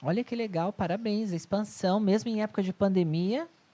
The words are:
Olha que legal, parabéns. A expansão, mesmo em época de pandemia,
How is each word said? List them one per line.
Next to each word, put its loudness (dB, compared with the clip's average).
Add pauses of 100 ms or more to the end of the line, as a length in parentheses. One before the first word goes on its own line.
Olha 0
que -8
legal, -2
parabéns. -2
A -2
expansão, 0
mesmo 2
em -2
época -2
de 0
pandemia, 2 (280)